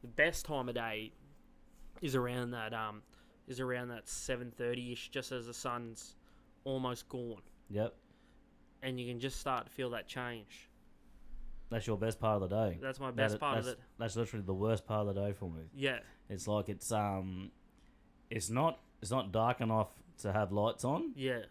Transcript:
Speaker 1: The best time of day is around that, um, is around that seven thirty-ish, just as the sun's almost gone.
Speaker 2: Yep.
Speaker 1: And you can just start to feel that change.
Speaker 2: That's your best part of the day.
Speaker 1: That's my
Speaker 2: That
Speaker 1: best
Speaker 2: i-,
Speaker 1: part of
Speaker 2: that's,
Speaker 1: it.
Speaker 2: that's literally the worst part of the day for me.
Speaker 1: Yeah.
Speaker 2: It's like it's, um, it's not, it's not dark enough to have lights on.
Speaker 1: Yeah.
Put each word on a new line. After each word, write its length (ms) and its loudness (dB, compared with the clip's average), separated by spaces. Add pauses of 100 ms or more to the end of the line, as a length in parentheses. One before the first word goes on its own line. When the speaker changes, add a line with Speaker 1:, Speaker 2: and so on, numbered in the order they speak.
Speaker 1:
The 80 -14
best 360 4
time 220 0
of 80 -2
day 380 -4 (880)
is 140 2
around 360 0
that, 220 -4
um, 300 -4 (440)
is 140 -6
around 280 0
that 200 -10
seven 420 -4
thirty-ish, 580 -2
just 220 -4
as 160 -4
the 60 -10
sun's 640 -6 (500)
almost 420 0
gone. 340 -6 (280)
Speaker 2:
Yep. 260 2 (840)
Speaker 1:
And 180 -2
you 80 -2
can 140 -4
just 180 -2
start 280 0
to 40 -18
feel 200 -2
that 160 -4
change. 640 -6 (1000)
Speaker 2:
That's 180 -2
your 100 2
best 220 0
part 240 4
of 60 0
the 60 2
day. 260 4
Speaker 1:
That's 180 -4
my 80 -4
Speaker 2:
That 80 -4
Speaker 1:
best 200 4
Speaker 2:
i-, 20 -4
Speaker 1:
part 220 2
of 60 -2
Speaker 2:
that's, 120 -4
Speaker 1:
it. 60 -20 (140)
Speaker 2:
that's 200 -2
literally 280 0
the 80 2
worst 320 4
part 220 2
of 80 2
the 60 2
day 120 2
for 160 -4
me. 120 -6 (120)
Speaker 1:
Yeah. 260 2 (300)
Speaker 2:
It's 200 -4
like 200 4
it's, 220 -4
um, 600 0 (760)
it's 200 -2
not, 300 2 (220)
it's 100 -4
not 200 0
dark 300 4
enough 280 4 (300)
to 140 0
have 180 4
lights 320 2
on. 320 2
Speaker 1:
Yeah. 360 0